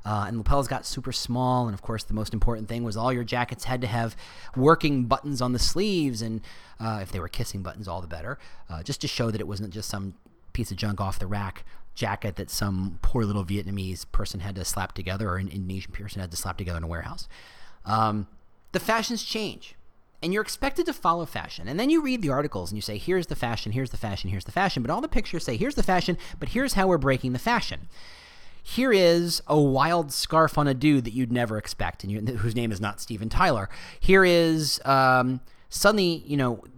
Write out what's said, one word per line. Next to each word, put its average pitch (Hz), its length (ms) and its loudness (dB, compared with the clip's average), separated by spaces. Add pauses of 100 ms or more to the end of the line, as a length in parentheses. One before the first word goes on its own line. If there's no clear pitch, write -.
uh, 104 240 0
and 113 100 -4
lapels 135 300 4
got 131 180 -4
super 127 260 -6
small, 127 540 2
and 107 80 -2
of 98 80 -10
course 110 220 -4
the - 100 -2
most 107 180 -2
important 110 360 2
thing 120 160 -4
was 110 120 -4
all 120 160 0
your 123 120 -2
jackets 123 400 -2
had 127 160 0
to 127 60 -2
have 117 300 -2 (380)
working 143 520 6
buttons 135 360 0
on 123 100 2
the 123 60 0
sleeves, 160 640 2
and, 113 180 -4 (380)
uh, 110 240 -4
if 95 80 -10
they 95 80 -6
were 85 100 -6
kissing 101 340 -4
buttons, 95 260 -10
all 90 120 -8
the 87 60 -10
better, 85 320 -10 (320)
uh, 80 120 -8
just - 180 -6
to 143 80 -4
show 117 220 -2
that 107 100 -4
it 85 80 -6
wasn't 101 260 -8
just 101 160 -8
some 98 240 -8 (380)
piece 117 180 -4
of 95 60 -6
junk 104 240 -4
off 95 180 0
the 98 80 2
rack 98 380 -6 (300)
jacket 101 420 -4
that 101 120 -8
some 98 540 -2
poor 120 220 4
little 101 200 0
Vietnamese 95 680 -6
person 101 280 0
had 95 140 -6
to 92 100 -8
slap - 280 -4
together, 95 360 -4
or 90 80 0
an 95 120 -2
Indonesian 95 440 -6
person 101 280 -8
had 90 100 -6
to 85 60 -10
slap 90 200 -6
together 87 220 -4
in 82 60 -4
a 82 40 -6
warehouse. 82 400 -8 (560)
Um, 104 440 2 (420)
the - 100 0
fashions 220 440 -2
change. - 500 -8 (480)
And 170 100 -2
you're 214 100 0
expected 277 440 -2
to 302 80 -4
follow 170 320 0
fashion. - 420 -8
And 143 100 -2
then 254 120 2
you 320 120 4
read 254 200 -2
the 151 80 2
articles 127 400 -2
and 104 80 -4
you 101 40 -6
say, 107 140 -6
"Here's 175 300 0
the 107 100 -4
fashion, 117 360 -2
here's 127 180 -2
the - 80 -4
fashion, 98 320 -4
here's 98 160 -4
the - 40 -10
fashion." 180 320 0
But 117 80 -2
all 208 120 0
the 311 60 -4
pictures - 360 0
say, 117 140 -2
"Here's 269 160 0
the 208 80 4
fashion, 180 340 4 (240)
but 143 80 -4
here's 262 240 0
how 190 160 4
we're 175 80 6
breaking 131 380 2
the 123 40 -2
fashion." - 500 -2 (760)
Here 247 320 2
is 170 520 6
a 151 140 4
wild 147 500 4
scarf - 460 2
on 147 100 4
a 139 80 4
dude 135 300 4
that 117 80 -6
you'd 123 180 -2
never 117 280 0
expect, - 440 -6
and 98 80 -6
you, 107 100 -4 (180)
whose 110 180 0
name 117 160 0
is 92 80 -6
not 104 180 -4
Steven 110 300 -6
Tyler. 120 400 2 (320)
Here 190 240 10
is, 165 600 4
um, 131 560 6 (260)
Suddenly, 190 560 4
you 147 120 -2
know, 123 260 0 (160)